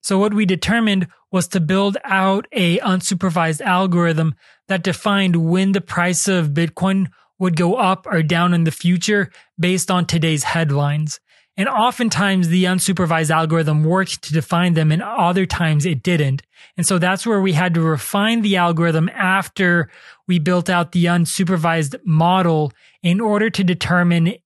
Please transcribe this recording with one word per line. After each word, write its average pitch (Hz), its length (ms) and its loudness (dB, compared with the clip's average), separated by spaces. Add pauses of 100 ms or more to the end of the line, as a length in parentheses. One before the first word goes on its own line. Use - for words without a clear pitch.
So 196 160 -2
what 208 160 0
we 214 100 2
determined 196 640 0 (240)
was 185 160 0
to 190 120 -2
build 190 440 0
out 196 480 0
a 180 280 0
unsupervised 180 800 -2
algorithm 175 720 0 (340)
that 190 160 -2
defined 196 520 0
when 180 360 0
the 196 80 0
price 175 480 -2
of 175 220 0
Bitcoin 170 560 -2 (320)
would 185 180 0
go 175 200 0
up 190 300 0
or 170 160 0
down 170 300 2
in 170 120 2
the 160 60 2
future 185 600 0 (280)
based 180 320 -2
on 180 140 2
today's 160 400 0
headlines. 147 760 -2 (380)
And 190 120 -2
oftentimes 202 800 0
the 180 160 2
unsupervised 170 680 0
algorithm 156 520 2
worked 180 400 -2
to - 100 -8
define 170 420 0
them, 156 180 2
and 175 100 0
other 190 420 0
times 156 400 0
it 165 200 -4
didn't. 151 380 0 (340)
And 170 100 -2
so 185 120 0
that's 185 280 0
where 208 140 0
we 190 120 2
had 170 220 0
to 170 60 2
refine 202 640 0
the 196 140 0
algorithm 170 520 0
after 185 840 0 (380)
we 180 100 2
built 180 320 0
out 175 220 0
the 170 140 2
unsupervised 170 1000 0
model 165 640 2 (320)
in 180 180 0
order 214 300 0
to 196 140 -2
determine 175 680 0 (120)